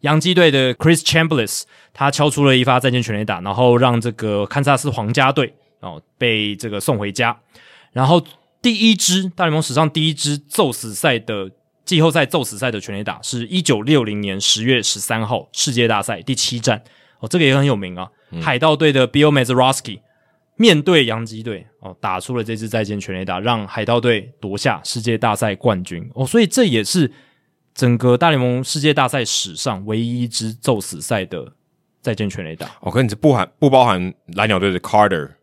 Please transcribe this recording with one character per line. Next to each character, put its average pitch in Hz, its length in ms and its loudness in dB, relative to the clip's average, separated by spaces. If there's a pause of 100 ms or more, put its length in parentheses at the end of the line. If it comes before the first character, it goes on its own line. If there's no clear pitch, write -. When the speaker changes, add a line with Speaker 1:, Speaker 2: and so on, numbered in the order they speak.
Speaker 1:
洋 151 200 2
基 185 100 0
队 170 200 6
的 131 240 2
Chris 165 260 4
Chambliss 156 640 0 (280)
他 139 200 0
敲 147 180 2
出 143 160 2
了 131 100 6
一 127 80 4
发 127 160 4
再 127 120 0
见 123 100 0
全 113 140 -4
垒 107 100 -4
打， 98 160 -6
然 98 100 -6
后 120 240 4
让 120 240 4
这 117 120 -4
个 104 340 -2
堪 143 180 -2
萨 139 140 2
斯 143 140 -4
皇 110 200 -4
家 135 200 2
队， - 240 0 (240)
哦， 82 200 -16 (200)
被 107 360 0
这 110 140 -10
个 101 100 -6
送 117 200 -2
回 104 120 -6
家。 117 240 -2 (580)
然 127 120 0
后 165 180 4 (380)
第 240 140 2
一 220 180 4
支， 185 420 0
大 185 100 -2
联 160 60 0
盟 156 80 0
史 139 140 -4
上 151 160 2
第 156 180 -2
一 160 60 -2
支 143 240 -4
揍 143 340 -2
死 113 220 -10
赛 127 240 0
的， 104 320 -6 (340)
季 175 160 0
后 160 120 4
赛 143 160 0
揍 151 160 -2
死 107 160 -10
赛 131 100 -2
的 110 100 -6
全 98 160 -10
垒 101 80 -8
打 104 200 -8
是 120 240 -6
一 185 120 -2
九 135 220 0
六 131 220 2
零 104 180 -4
年 98 180 -6
十 104 240 0
月 123 200 2
十 - 160 -2
三 110 260 -4
号 110 260 -6
世 - 220 -4
界 117 140 2
大 110 160 2
赛 98 180 -8
第 135 140 -4
七 - 240 -4
战， 113 240 -2 (360)
哦， 117 80 -10
这 180 120 0
个 160 60 4
也 135 120 4
很 139 80 2
有 135 100 2
名 92 200 -8
啊。 90 120 -10 (220)
Speaker 2:
嗯。 85 100 -12
Speaker 1:
海 139 200 -2
盗 156 160 2
队 147 180 2
的 131 140 4
Bill 147 240 4
Mazeroski 127 680 0 (560)
面 202 220 6
对 147 260 4
洋 113 200 -4
基 110 160 -14
队， 107 240 -10 (140)
哦， 95 200 -18
打 92 200 -4
出 123 180 -6
了 113 60 -2
这 113 120 -6
支 110 140 -8
再 110 140 -2
见 104 160 -4
全 95 160 -10
垒 92 100 -8
打， 92 140 -4
让 110 280 -2
海 110 160 -8
盗 117 160 0
队 117 400 -2
夺 98 160 -8
下 101 280 -2
世 - 180 -8
界 113 160 -2
大 110 180 0
赛 104 200 -2
冠 95 280 -2
军。 87 300 -12
哦， 131 100 -4
所 170 160 2
以 220 60 6
这 233 200 2
也 117 180 0
是 143 280 0 (640)
整 120 260 2
个 123 180 4
大 170 120 4
联 147 100 2
盟 123 240 -2
世 - 160 -6
界 151 120 2
大 139 160 2
赛 127 160 -2
史 95 320 -6
上 98 300 -6
唯 107 140 -2
一 120 240 -4
一 120 40 -4
支 113 240 -6
揍 113 300 -2
死 87 180 -12
赛 98 240 -4
的 71 300 -12 (480)
再 117 140 -4
见 - 120 -4
全 92 160 -8
垒 80 120 -12
打。 - 100 -14 (160)
Speaker 2:
哦， - 100 -8
可 117 80 0
是 131 40 2
你 117 60 0
是 110 60 -6
不 151 160 4
含， 107 160 2 (120)
不 147 100 4
包 131 160 8
含 92 260 0 (220)
蓝 104 140 0
鸟 101 100 2
队 98 140 2
的 90 80 -2
Carter 95 500 2 (140)